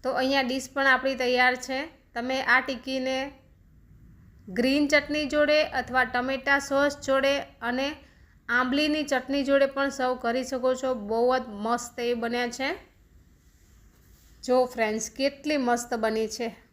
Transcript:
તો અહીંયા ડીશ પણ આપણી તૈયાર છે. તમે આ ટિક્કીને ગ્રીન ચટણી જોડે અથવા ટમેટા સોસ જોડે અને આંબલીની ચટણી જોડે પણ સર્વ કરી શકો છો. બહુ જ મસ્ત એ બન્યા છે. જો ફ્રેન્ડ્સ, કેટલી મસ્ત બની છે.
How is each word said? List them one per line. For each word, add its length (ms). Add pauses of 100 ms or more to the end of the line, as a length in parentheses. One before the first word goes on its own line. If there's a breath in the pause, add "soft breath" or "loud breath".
તો 140
અહીંયા 300
ડીશ 260
પણ 160
આપણી 320
તૈયાર 340 (100)
છે. 120 (360)
તમે 220 (180)
આ 120
ટિક્કીને 500 (1400)
ગ્રીન 340
ચટણી 400
જોડે 260 (220)
અથવા 320
ટમેટા 560
સોસ 380
જોડે 260 (380)
અને 180 (720 soft breath)
આંબલીની 540
ચટણી 360
જોડે 180 (120)
પણ 180
સર્વ 180 (120)
કરી 240
શકો 320
છો. 80 (180)
બહુ 160 (140)
જ 60 (200)
મસ્ત 340 (120)
એ 120
બન્યા 360
છે. 120 (1800)
જો 100 (160)
ફ્રેન્ડ્સ, 340 (120)
કેટલી 480
મસ્ત 240 (120)
બની 320
છે. 140 (240)